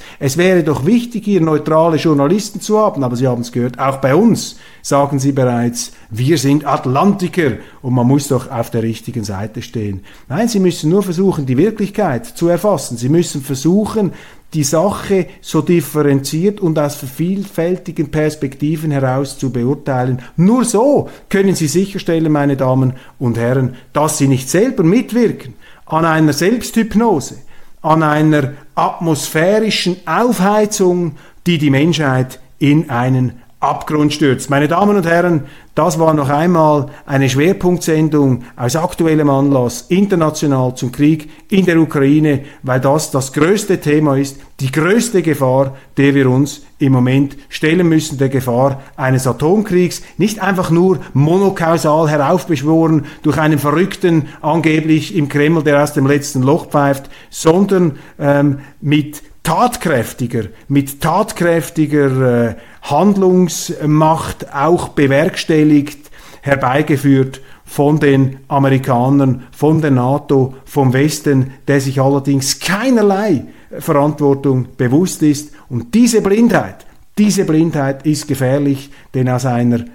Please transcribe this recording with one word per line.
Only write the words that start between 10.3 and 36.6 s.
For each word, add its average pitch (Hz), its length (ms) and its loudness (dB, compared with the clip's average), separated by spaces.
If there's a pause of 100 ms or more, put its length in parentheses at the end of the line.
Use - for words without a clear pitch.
sie 226 120 0
müssen 175 300 0
nur 196 140 2
versuchen, 180 420 -2
die 127 120 0
Wirklichkeit 196 680 -2
zu - 220 -4
erfassen. 170 500 -2
Sie 120 120 -4
müssen 165 320 0
versuchen, 180 720 -2 (400)
die 156 100 -2
Sache 185 640 0 (120)
so - 220 -2
differenziert 151 1000 0
und 160 180 -2
aus 147 180 -2
vielfältigen 175 1160 -6
Perspektiven 151 800 -4
heraus 135 460 -2
zu 135 140 -4
beurteilen. 127 680 -2 (140)
Nur 220 300 4
so 247 440 2 (200)
können 196 260 2
Sie 160 120 -2
sicherstellen, 165 640 0
meine 143 260 2
Damen 131 360 0 (240)
und 120 200 -2
Herren, 127 380 -2 (180)
dass 151 240 0
Sie 139 100 2
nicht 135 220 0
selber 208 340 0
mitwirken 196 680 0 (320)
an 160 180 -2
einer 160 300 2
Selbsthypnose, 214 1040 0 (440)
an 160 220 2
einer 151 500 2 (220)
atmosphärischen 175 1300 -2
Aufheizung, 190 1080 0 (320)
die 175 100 2
die 147 120 2
Menschheit 135 680 0 (200)
in 143 300 2
einen 127 520 -2 (200)
Abgrund 147 500 0
stürzt. 135 380 0
Meine 143 180 2
Damen 202 300 2
und 180 80 0
Herren, 170 380 2 (320)
das 156 240 0
war 160 160 2
noch 139 140 -2
einmal 151 580 2 (180)